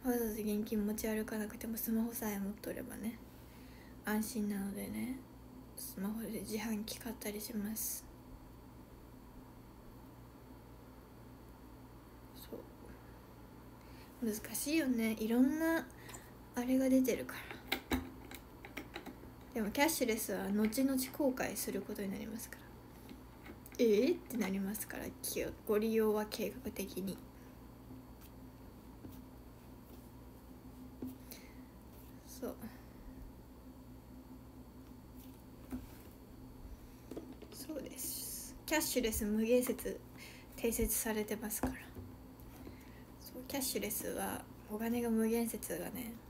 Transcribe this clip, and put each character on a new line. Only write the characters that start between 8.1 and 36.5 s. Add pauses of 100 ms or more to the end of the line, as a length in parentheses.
そ (1600)
う。
難 (180)
し
い
よ
ね。
い
ろ
ん
な (720)
あ
れ
が
出
て
る
か
ら。 (2000)
で
も
キ
ャ
ッ
シ
ュ
レ
ス
は
後
々 (220)
後
悔
す
る
こ
と
に
な
り
ま
す
か
ら。 (1160)
「え
ー？」
っ
て
な
り
ま
す
か
ら、 (180)
気
を、 (180)
ご
利
用
は
計 (100)
画
的
に。 (4000)
そ
う。 (4000)